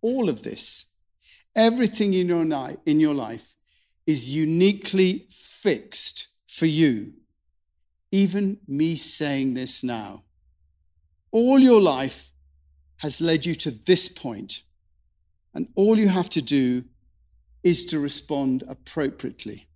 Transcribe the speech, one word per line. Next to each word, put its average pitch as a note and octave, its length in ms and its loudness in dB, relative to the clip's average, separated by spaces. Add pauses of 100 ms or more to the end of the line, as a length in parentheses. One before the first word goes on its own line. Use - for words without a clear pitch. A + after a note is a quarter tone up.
All A#3 260 0
of A2+ 140 -6
this - 420 -10 (680)
everything A3 580 2
in F#3 140 2
your E3+ 180 0
ni-, C#3+ 400 -6
in D3+ 140 4
your D3+ 140 2
life A#2 420 -10 (500)
is C3 280 -2
uniquely F#3 960 0
fixed - 1000 -6 (200)
for - 180 -4
you. D3+ 480 0 (960)
Even G3 460 0 (100)
me D#3 280 -2
saying C3+ 580 -4
this B2+ 300 -6
now. A2 400 -10 (1080)
All B3 280 6
your B3 220 8
life C#3 500 -2 (680)
has D3 220 -8
led D#3+ 260 0
you E3+ 100 -4
to - 160 -6
this D#3+ 360 2
point, - 540 -10 (920)
and - 220 -6
all G#3+ 220 4
you G#3+ 120 4
have F#3 200 -2
to E3 120 -4
do B2 440 0 (800)
is E3+ 240 2
to D#3+ 120 -4
respond C#3 680 -4
appropriately. - 1080 -10